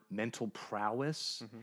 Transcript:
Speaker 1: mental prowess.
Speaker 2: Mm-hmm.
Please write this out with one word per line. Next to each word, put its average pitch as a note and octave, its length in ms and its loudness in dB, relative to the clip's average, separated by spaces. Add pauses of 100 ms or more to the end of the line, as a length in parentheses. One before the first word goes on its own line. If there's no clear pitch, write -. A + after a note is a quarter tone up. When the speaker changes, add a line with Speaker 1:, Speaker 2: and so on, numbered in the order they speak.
(100)
Speaker 1:
mental A2 380 2
prowess. A2+ 960 0
Speaker 2:
Mm-hmm. A2+ 180 -12